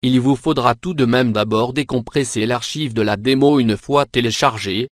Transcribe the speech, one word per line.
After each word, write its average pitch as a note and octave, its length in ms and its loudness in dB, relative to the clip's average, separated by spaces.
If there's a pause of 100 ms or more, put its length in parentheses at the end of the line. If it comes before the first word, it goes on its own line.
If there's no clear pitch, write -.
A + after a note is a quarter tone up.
Il B2+ 180 2
vous C3+ 160 2
faudra B2 380 0
tout F3+ 180 -8
de C#3 140 0
même B2 260 2
d'abord A2 400 0
décompresser C3 720 -4
l'archive B2 480 -4
de A2 80 -2
la G#2 160 0
démo C3+ 440 4
une A2 180 0
fois C#3+ 260 0
téléchargée A#2 880 -2